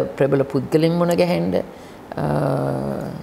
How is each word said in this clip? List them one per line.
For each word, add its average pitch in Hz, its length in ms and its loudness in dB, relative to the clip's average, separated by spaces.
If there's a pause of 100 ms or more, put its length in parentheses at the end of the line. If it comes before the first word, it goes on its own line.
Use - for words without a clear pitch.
(160)
ප්‍රබල 139 260 4
පුද්ගලයන් 151 500 2
මුණ 175 240 2
ගැහෙන්න, 175 380 2
අ, - 720 -6 (960)